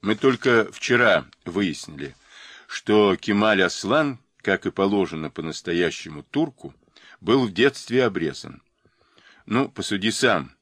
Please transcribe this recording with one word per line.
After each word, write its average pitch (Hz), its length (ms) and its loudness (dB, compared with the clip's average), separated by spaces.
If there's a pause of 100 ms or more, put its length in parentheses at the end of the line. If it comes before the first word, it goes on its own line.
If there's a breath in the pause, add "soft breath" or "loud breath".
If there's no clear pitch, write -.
Мы 107 120 -2
только 120 560 2
вчера 117 540 2 (220)
выяснили, 76 680 -6 (520 loud breath)
что 104 500 2
Кемаль 104 460 2
Аслан, 131 560 0 (240)
как 98 240 0
и 92 40 -2
положено 90 600 -2
по-настоящему 82 920 -4
турку, - 520 -6 (480 loud breath)
был 123 240 2
в 95 80 -8
детстве 127 500 0
обрезан. 85 560 -6 (880 soft breath)
Ну, 123 240 -2
посуди 101 400 -4
сам 95 520 0